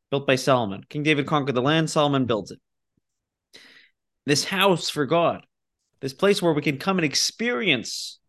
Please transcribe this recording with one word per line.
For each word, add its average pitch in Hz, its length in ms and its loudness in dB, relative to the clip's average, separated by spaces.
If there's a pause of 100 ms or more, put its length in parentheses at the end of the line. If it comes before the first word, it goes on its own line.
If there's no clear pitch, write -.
(120)
built 139 160 -2
by 131 80 4
Solomon. 120 520 0
King 147 140 -8
David 143 240 2
conquered 135 300 0
the 123 60 0
land, 156 280 2
Solomon 143 360 2
builds 107 260 -4
it. - 80 -18 (1700)
This 143 180 0
house 190 440 0
for 147 160 -2
God, 160 400 0 (560)
this 135 140 -6
place 196 260 2
where 170 140 2
we 147 80 0
can 143 160 0
come 190 180 -2
and 170 80 0
experience 214 1120 -2 (100)